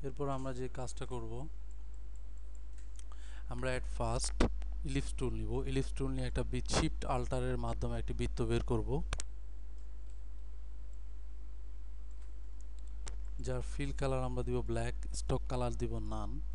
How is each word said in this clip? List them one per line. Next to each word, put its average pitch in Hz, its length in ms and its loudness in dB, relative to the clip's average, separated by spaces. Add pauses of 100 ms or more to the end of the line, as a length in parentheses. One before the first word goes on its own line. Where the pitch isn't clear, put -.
এরপর 139 260 -2
আমরা 131 240 0
যে 127 140 -2
কাজটা 127 380 -2
করব, 120 420 -2 (2000)
আমরা 127 280 0
at - 240 0
first - 480 4 (360)
ইলিপস 135 320 0
টুল 120 160 0
নিব। 113 340 0
ইলিপস 135 260 0
টুল 135 180 0
নিয়ে 127 160 0
একটা 123 160 0
বৃত্ত, 123 280 0
শিফট - 340 2
আল্টারের 127 520 0
মাধ্যমে 117 420 0
একটি 117 140 0
বৃত্ত 120 280 0
বের 117 220 4
করব, 120 400 2 (4000)
যার 127 200 0
ফিল 143 300 0
কালার 131 320 2
আমরা 123 200 2
দিব 123 180 2
ব্ল্যাক, 117 540 0
স্ট্রোক - 340 2
কালার 123 240 2
দিব 113 260 0
নান। 107 400 -2 (140)